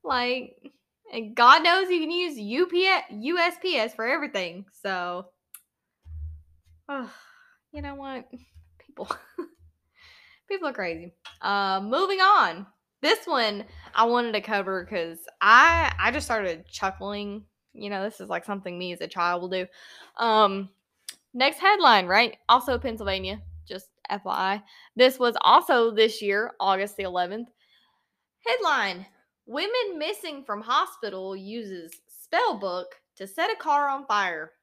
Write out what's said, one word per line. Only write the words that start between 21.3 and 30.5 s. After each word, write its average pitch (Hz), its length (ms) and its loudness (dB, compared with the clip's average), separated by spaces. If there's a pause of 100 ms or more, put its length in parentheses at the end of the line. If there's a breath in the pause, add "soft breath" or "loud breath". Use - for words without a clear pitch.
next 269 260 0
headline, 320 460 6
right? 214 320 2 (120)
Also 254 280 4
Pennsylvania, 202 640 -6 (240)
just 190 260 -14 (180)
F 196 160 -6
Y 185 80 -4
I. 196 300 -2 (320 loud breath)
This 254 240 4
was 240 220 2
also 240 500 6
this 220 300 2
year, 208 380 -2
August 196 380 0
the 202 60 -6
eleventh. 185 460 -4 (960)
Headline, 262 600 -2 (400)
"Women 392 520 -4
missing 311 460 -8
from 208 180 -8